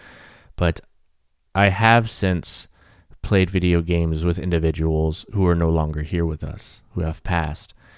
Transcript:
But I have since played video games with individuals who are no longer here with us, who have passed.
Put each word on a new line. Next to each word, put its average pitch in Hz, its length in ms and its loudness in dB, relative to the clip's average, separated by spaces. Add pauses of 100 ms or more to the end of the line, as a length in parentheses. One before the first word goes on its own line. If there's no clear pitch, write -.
(540)
But 85 260 0 (760)
I 101 140 4
have 113 380 4
since - 600 -4 (540)
played 92 280 2
video 87 320 2
games 82 420 -2
with 87 140 0
individuals 80 920 0
who 95 160 0
are 85 80 4
no 82 140 2
longer 78 320 0
here 82 240 -2
with 78 180 -6
us, - 380 -14 (100)
who - 80 -6
have 80 240 -6
passed. 80 500 -4 (240)